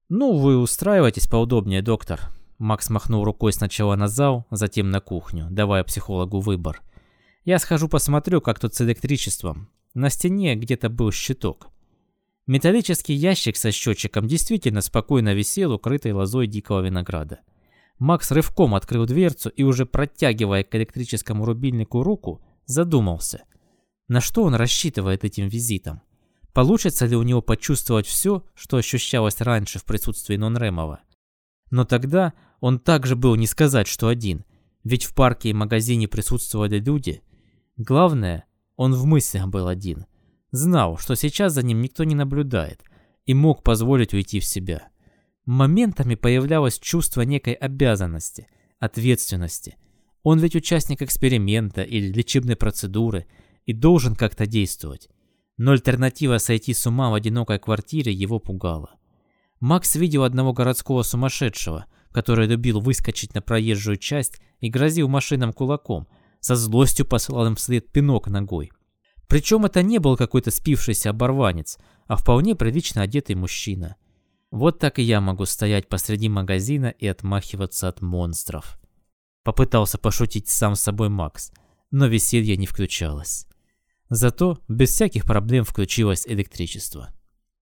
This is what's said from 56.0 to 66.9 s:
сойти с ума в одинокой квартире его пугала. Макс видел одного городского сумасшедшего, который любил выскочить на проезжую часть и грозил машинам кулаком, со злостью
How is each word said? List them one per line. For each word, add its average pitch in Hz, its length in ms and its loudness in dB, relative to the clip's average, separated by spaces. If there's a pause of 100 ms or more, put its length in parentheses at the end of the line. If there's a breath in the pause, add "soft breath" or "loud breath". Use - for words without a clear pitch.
сойти 117 340 0
с - 140 -2
ума 120 240 0
в - 20 0
одинокой 110 460 -2
квартире 113 520 -4
его 98 280 -2
пугала. 85 560 -6 (640)
Макс 151 360 0
видел 151 280 2
одного 127 300 0
городского 123 500 0
сумасшедшего, 120 800 -4 (260)
который 113 360 2
любил 117 320 0
выскочить 120 560 -2
на 104 80 -4
проезжую 110 540 -2
часть - 440 -6 (180)
и 120 100 -4
грозил 147 380 2
машинам 123 460 -2
кулаком, 127 540 -4 (320 soft breath)
со - 160 0
злостью 117 500 4